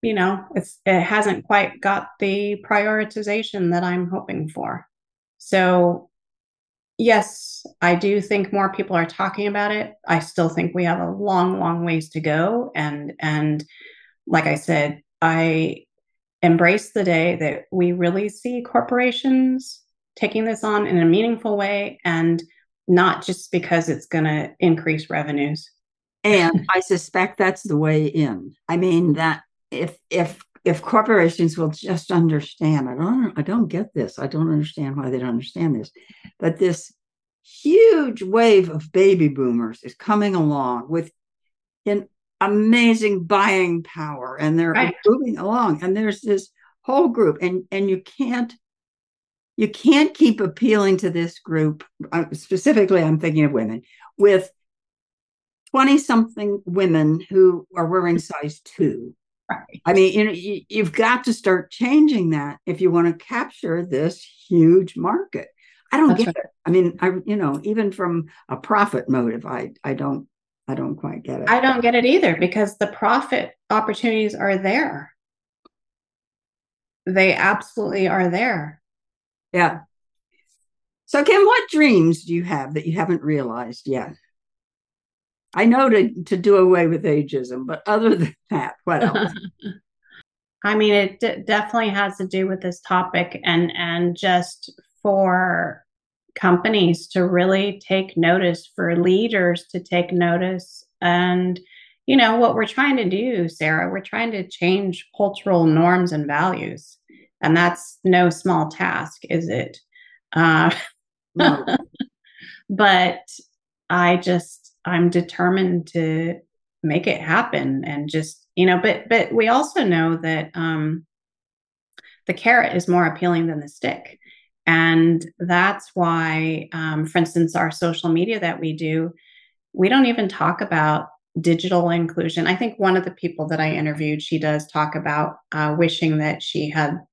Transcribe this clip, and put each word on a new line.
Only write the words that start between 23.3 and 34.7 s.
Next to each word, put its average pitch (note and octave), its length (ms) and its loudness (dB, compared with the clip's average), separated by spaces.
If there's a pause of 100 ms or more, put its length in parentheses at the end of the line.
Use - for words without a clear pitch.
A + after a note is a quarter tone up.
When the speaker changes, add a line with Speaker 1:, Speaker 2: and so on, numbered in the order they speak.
Speaker 1:
because E3+ 380 -2
it's - 160 -6
gonna D3+ 520 -2
increase D#3+ 520 0
revenues. D3+ 600 -4 (540)
Speaker 2:
And F3 460 4
Speaker 1:
<laughs> F#3+ 40 2
Speaker 2:
I F#3 60 2
suspect F#3 560 -2
that's F#3 260 0
the E3+ 140 -4
way D#3 300 2
in. C3 480 -4 (120)
I E3+ 120 -2
mean, F3 360 2
that D#3+ 280 -2 (280)
if, D#3 260 -8 (120)
if, E3+ 340 -4 (220)
if E3 180 0
corporations E3+ 760 2
will D#3+ 120 -2
just E3 420 -8
understand, D#3 800 0
I B2 60 -8
don't, G3 440 -2
I D3+ 40 -2
don't G3+ 260 -2
get G3+ 260 -8
this. A#2+ 240 -6
I C3+ 80 -8
don't D#3 240 -2
understand D3+ 460 -4